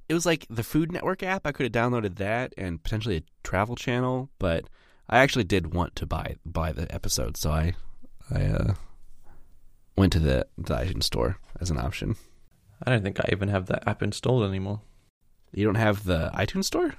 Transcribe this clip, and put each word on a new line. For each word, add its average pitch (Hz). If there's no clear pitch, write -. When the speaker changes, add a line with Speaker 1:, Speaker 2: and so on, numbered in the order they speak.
Speaker 1:
it 151
was 170
like 165
the 117
Food 160
Network 185
app. 190
I 151
could 139
have 110
downloaded 104
that 107
and 85
potentially 107
a 78
Travel 104
Channel, 127
but 85
I 120
actually 135
did 85
want 90
to -
buy, -
buy 82
the 78
episode, -
so -
I, 78
I, 95
uh, 110
went 95
to 85
the, 67
the -
iTunes -
store -
as 90
an 67
option. -
Speaker 2:
I 123
don't 113
think 98
I -
even 98
have 95
that -
app 104
installed 104
anymore. 98
Speaker 1:
You 101
don't 104
have 104
the 85
iTunes 190
store? 320